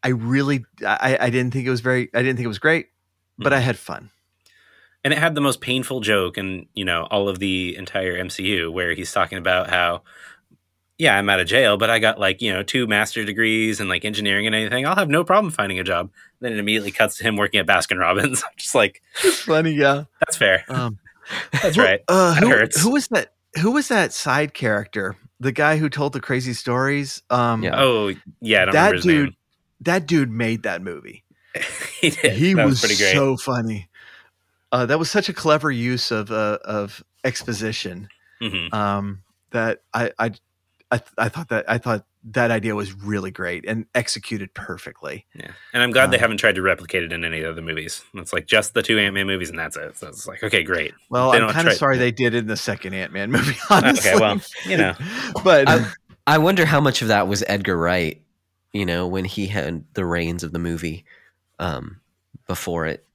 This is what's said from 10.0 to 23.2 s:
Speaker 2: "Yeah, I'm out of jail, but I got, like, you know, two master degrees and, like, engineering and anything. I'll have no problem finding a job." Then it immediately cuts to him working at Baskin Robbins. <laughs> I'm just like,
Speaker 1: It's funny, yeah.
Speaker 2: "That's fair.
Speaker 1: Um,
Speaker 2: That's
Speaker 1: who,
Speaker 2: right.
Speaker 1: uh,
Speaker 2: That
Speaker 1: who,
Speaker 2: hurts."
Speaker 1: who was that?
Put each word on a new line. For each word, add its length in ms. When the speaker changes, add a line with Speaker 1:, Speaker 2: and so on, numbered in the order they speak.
Speaker 2:
"Yeah, 220
I'm 100
out 120
of 80
jail, 280
but 140
I 80
got, 220
like, 200
you 120
know, 100
two 240
master 380
degrees 560
and, 80
like, 160
engineering 420
and 80
anything. 320
I'll 80
have 140
no 160
problem 280
finding 280
a 40
job." 260
Then 120
it 80
immediately 320
cuts 260
to 60
him 120
working 220
at 80
Baskin 320
Robbins. 460
<laughs> 20
I'm 100
just 200
like, 260
Speaker 1:
It's 180
funny, 300
yeah. 320
Speaker 2:
"That's 160
fair. 320
Speaker 1:
Um, 300
Speaker 2:
That's 240
Speaker 1:
who, 80
Speaker 2:
right. 240
Speaker 1:
uh, 280
Speaker 2:
That 100
Speaker 1:
who, 60
Speaker 2:
hurts." 300
Speaker 1:
who 120
was 160
that? 240